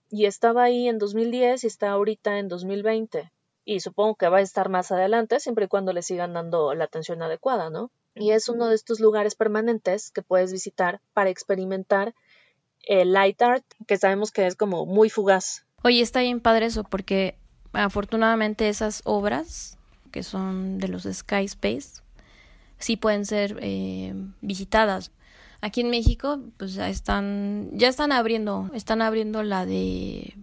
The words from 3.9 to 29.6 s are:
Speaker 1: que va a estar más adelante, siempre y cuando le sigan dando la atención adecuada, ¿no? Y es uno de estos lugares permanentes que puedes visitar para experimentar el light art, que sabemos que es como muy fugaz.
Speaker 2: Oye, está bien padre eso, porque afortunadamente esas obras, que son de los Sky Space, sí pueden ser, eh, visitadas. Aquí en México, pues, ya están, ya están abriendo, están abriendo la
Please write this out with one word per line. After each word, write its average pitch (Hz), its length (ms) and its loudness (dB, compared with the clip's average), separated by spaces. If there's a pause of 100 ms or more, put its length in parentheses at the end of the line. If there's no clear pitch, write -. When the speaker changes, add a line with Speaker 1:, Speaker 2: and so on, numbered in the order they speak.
Speaker 1:
que 180 120 2
va 185 120 6
a - 20 6
estar 190 260 -2
más 185 240 -2
adelante, 220 480 2
siempre 220 260 -2
y - 40 -4
cuando 190 240 0
le 175 80 -4
sigan 175 320 -6
dando 165 400 0
la 160 100 -2
atención 160 380 -6
adecuada, 165 480 -2
¿no? 190 220 -8 (220)
Y 208 180 0
es 220 180 2
uno 233 180 -2
de 220 80 4
estos 220 240 -2
lugares 214 360 4
permanentes 214 760 0
que 190 100 -6
puedes 185 300 2
visitar 185 480 -2 (140)
para 196 160 2
experimentar 190 840 -2 (720)
el 185 300 4
light 196 280 4
art, 240 220 4 (240)
que 202 100 2
sabemos 196 340 2
que 190 160 2
es 180 80 -2
como 175 300 0
muy 208 240 6
fugaz. 190 560 0 (180)
Speaker 2:
Oye, 240 180 4
está 233 200 0
bien 247 200 0
padre 226 240 4
eso, 226 180 -4
porque 190 540 -2 (340)
afortunadamente 214 960 0
esas 214 380 -2
obras, 214 720 -4 (340)
que - 120 -10
son 190 560 -6
de 185 80 -4
los 185 160 -8
Sky 196 420 -4
Space, 214 560 -6 (800)
sí 226 180 -2
pueden 208 280 0
ser, 208 360 -2
eh, 190 520 -6 (280)
visitadas. 196 720 0 (500)
Aquí 214 200 -2
en 240 100 0
México, 240 480 0 (180)
pues, 190 160 -10
ya 190 160 -6
están, 202 840 -4
ya 233 140 4
están 294 240 0
abriendo, 214 600 -2
están 226 300 -2
abriendo 220 400 -2
la 190 240 -2